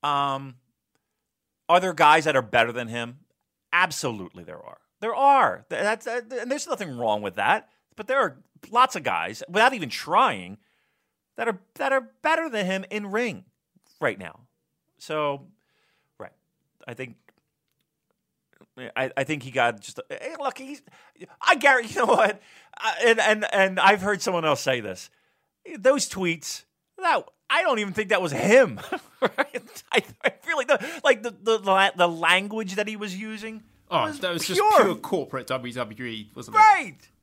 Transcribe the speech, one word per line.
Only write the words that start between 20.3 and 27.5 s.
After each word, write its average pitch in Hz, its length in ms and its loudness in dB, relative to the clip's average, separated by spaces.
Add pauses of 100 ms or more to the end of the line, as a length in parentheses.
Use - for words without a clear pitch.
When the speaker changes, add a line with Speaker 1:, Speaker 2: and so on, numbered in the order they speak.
Speaker 1:
look, 285 180 -6
he's, 269 240 -16 (600)
I 349 140 4
guarantee, 254 380 2
<laughs> - 20 -8
you - 40 -4
know 240 60 2
what? 214 360 2 (360)
I, - 180 -4 (100)
and, 226 140 6
and, 214 340 0
and 190 260 2
I've 190 220 6
heard 196 200 -2
someone 170 240 -2
else 147 160 2
say 127 180 -2
this. 98 300 -12 (680)
Those 262 320 2
tweets, 170 540 -6 (360)
that, 330 260 0 (240)
I 320 140 0